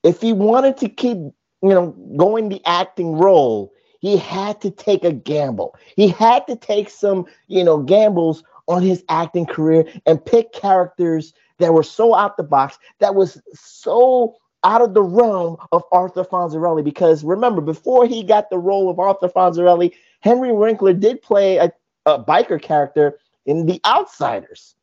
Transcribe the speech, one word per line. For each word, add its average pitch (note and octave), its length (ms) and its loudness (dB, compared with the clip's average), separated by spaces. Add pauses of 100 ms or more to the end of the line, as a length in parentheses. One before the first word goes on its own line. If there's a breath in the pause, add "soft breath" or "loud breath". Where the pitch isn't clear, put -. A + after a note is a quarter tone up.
if - 200 0
he A3+ 120 -2
wanted A#3+ 440 2
to A3+ 120 -6
keep, A#3+ 280 -6
you D3+ 160 -14 (280)
know, F#3 260 2 (300)
going G#3 320 0
the F#3+ 160 -10
acting F3 520 -4
role, C#3 540 2 (280)
he G3 180 0
had G3 440 -8
to G3 100 -6
take G3 320 -4
a E3+ 80 0
gamble. C3+ 640 -8 (200 soft breath)
He G3+ 120 2
had A#3 400 2
to B3 80 -8
take G#3 340 -6
some, F#3+ 360 -4 (220 soft breath)
you F#3 160 -2
know, D#3 160 2
gambles E3+ 640 0 (240 soft breath)
on F3+ 140 0
his F#3 280 0
acting E3 360 -4
career D#3+ 400 0 (200 loud breath)
and D#3+ 180 2
pick A3+ 300 0
characters F3+ 800 -2 (260)
that E3 140 2
were D#3+ 100 4
so A3 320 0
out G#3 220 0
the F3 60 -8
box, D3 360 -2 (200 soft breath)
that G3+ 140 0
was F#3+ 280 -2 (120)
so A#3+ 840 0 (260)
out A3 180 2
of A3 120 0
the G3+ 100 4
realm F#3 540 0 (160 loud breath)
of E3+ 180 0
Arthur F3+ 320 0
Fonzarelli. E3 600 -4
Because D3+ 420 0
remember, G3+ 340 -2
before A#3+ 460 0
he A3+ 180 -6
got G#3 260 0
the F#3 80 -6
role F#3+ 320 -2
of F3 100 -6
Arthur F#3+ 280 -2
Fonzarelli, F3 680 0 (280 soft breath)
Henry B3 320 0
Winkler G#3 400 2
did G#3+ 280 -2
play G3 360 0
a, F3 160 0 (320)
a C#3 180 0
biker D#3 380 0
character D3 560 -2 (280)
in D#3+ 200 -4
The F3+ 200 -4
Outsiders. - 960 -4